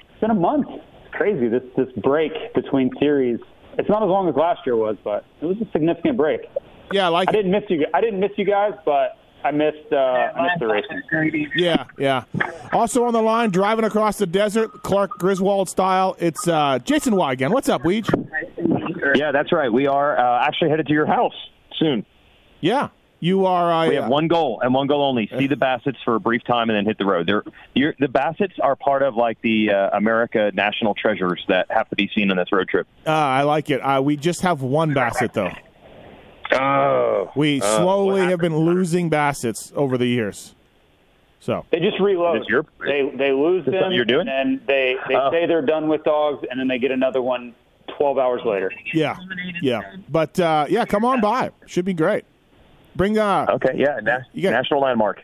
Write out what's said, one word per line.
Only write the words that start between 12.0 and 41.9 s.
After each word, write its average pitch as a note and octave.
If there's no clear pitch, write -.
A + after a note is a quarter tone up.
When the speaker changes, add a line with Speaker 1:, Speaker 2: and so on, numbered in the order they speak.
Speaker 2:
Also A#3
on A#3+
the A3+
line, A3
driving G3+
across G#3
the G3+
desert, G#3
Clark G3
Griswold F#3+
style, F#3+
it's, E3+
uh, D3
Jason C4
Y D3+
again. C3
What's C4+
up, E3+
Weege? G3
Speaker 3:
Yeah, D3
that's C#3+
right. D3
We C3
are, C#3
uh, B2
actually D3+
headed D#3
to D3
your D3+
house G3
soon. C#3
Speaker 2:
Yeah. G#3
You F#3
are, F3
uh, E3
Speaker 3:
We D#3
have C3+
one D3+
goal D#3+
and B2
one C3+
goal C#3+
only. B2+
See C3
the C3+
Bassets B2+
for A#2
a G#2
brief A#2
time A#2+
and A2
then G2+
hit G#2+
the G2
road. F2
They're, G2+
you're, B3
the C3+
Bassets D#3
are C3+
part C#3
of, C3
like, A#2
the, A2
uh, G2
America A2
national G#2
treasures F#2
that F#2
have A2
to -
be G2+
seen G2+
on F#2
this F2+
road F#2
trip. F2+
Speaker 2:
Uh, D#3
I C#3
like D3
it. C3
Uh, C3+
we D3
just E3
have F3
one D3
Basset, A#2
though. F#2+
Speaker 3:
Oh. C3
Speaker 2:
We C#3+
Speaker 3:
Uh, G#2+
Speaker 2:
slowly G3
Speaker 3:
what F3+
Speaker 2:
have F3+
been E3+
Speaker 3:
happened? D#3+
Speaker 2:
losing F3
Bassets C#3+
over C3+
the B2
years. A#2
So G2+
Speaker 1:
They E3
just G3